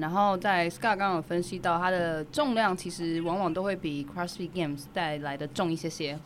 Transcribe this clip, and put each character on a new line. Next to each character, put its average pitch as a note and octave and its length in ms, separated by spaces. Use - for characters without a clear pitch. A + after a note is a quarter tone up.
然 D#3 100
后 G3+ 260
在 F3+ 320
Scott E3+ 120
刚 G#3+ 180
刚 G3 160
有 E3 80
分 F3 180
析 F3 200
到 E3+ 180
它 F3+ 140
的 E3 320
重 C4 320
量 G#3 200
其 F3+ 140
实 E3 320
往 E3+ 160
往 F3 160
都 F#3 80
会 G3 140
比 C#3+ 280
CrossFit F3 460
Games C#3+ 420
带 D#3 260
来 C#3+ 180
的 D3 100
重 E3+ 260
一 E3 40
些 D#3+ 120
些， D3+ 380